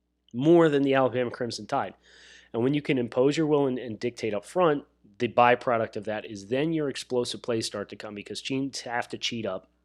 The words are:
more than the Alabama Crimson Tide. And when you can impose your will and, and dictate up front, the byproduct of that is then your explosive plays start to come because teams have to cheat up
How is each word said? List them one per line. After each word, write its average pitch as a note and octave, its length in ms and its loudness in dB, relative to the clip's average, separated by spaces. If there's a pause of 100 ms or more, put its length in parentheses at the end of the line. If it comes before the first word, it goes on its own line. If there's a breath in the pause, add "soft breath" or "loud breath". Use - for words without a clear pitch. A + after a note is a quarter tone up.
(340)
more D#3+ 360 6
than C#3+ 140 2
the C#3 100 4
Alabama B2 380 2
Crimson A2 360 -8
Tide. A2 260 -4 (600 soft breath)
And A2+ 100 0
when C3+ 100 2
you D3 80 0
can C#3+ 160 0
impose B2+ 400 2
your D#3+ 100 0
will C#3+ 200 2
and, B2+ 100 -2
and A2+ 220 -10
dictate A#2 340 -4
up G2+ 120 -6
front, D#3 400 2 (340)
the B2 80 0
byproduct A#2+ 680 4
of G#2 80 -10
that G#2+ 200 -6
is G2 220 -14
then C#3 260 -2
your D3+ 160 -2
explosive B2 520 -6
plays A2+ 240 -4
start G2+ 240 -8
to A2 60 -14
come G#2+ 200 -14
because G2+ 260 -12
teams C3+ 400 -4
have A#2+ 280 -4
to A#2 80 -8
cheat A2+ 280 -6
up F#2 240 -8 (160)